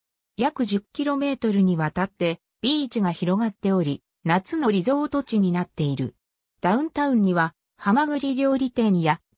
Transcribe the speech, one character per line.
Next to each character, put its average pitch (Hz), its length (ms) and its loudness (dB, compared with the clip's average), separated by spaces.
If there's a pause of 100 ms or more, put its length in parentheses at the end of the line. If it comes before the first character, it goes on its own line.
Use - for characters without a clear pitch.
(400)
約 254 280 0
十 202 160 -2 (100)
キ 294 100 -6
ロ 285 140 0
メ 277 160 -2
ー - 20 -2
ト 226 160 -2
ル 196 120 4
に 185 140 2
わ 156 120 0
た 180 140 -2
っ 190 80 -4
て、 165 280 -4 (220)
ビ 294 240 0
ー 240 40 -12
チ 226 120 -4
が 180 100 0
広 180 280 -2
が 226 80 0
っ 214 40 -4
て 196 200 -4
お 190 100 2
り、 143 220 -4 (200)
夏 180 320 -2
の 302 140 0
リ 196 140 0
ゾ 277 200 0
ー 302 40 -4
ト 285 160 -2
地 220 160 -2
に 185 120 2
な 180 120 0
っ - 40 -6
て - 160 -10
い 143 120 0
る。 131 180 -6 (480)
ダ 180 140 2
ウ 277 80 0
ン 320 80 -6
タ 285 180 -2
ウ 262 60 2
ン 214 80 4
に 185 100 2
は、 165 220 0 (200)
ハ - 160 -2
マ 277 140 4
グ 294 140 -2
リ 277 160 -2
料 269 200 2
理 262 140 -2
店 214 320 2
や、 160 180 0 (180)